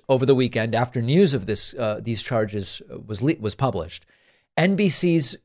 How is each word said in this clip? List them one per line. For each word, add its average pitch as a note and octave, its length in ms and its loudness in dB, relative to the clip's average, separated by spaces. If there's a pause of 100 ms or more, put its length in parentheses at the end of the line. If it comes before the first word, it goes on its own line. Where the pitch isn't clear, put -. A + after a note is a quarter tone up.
(100)
over C3 160 4
the C3+ 80 6
weekend, A#2+ 400 0
after A#2+ 260 0
news D3 320 4
of G2 140 -4
this, G#2 260 -4
uh, A2 300 -4
these A2 200 -4
charges G#2+ 600 -4 (240)
was G#2+ 160 -6
le-, C#3 180 0
was G#2+ 140 -4
published, G2 500 -4 (540)
N F#3+ 180 2
B G3+ 140 2
C's E3 540 2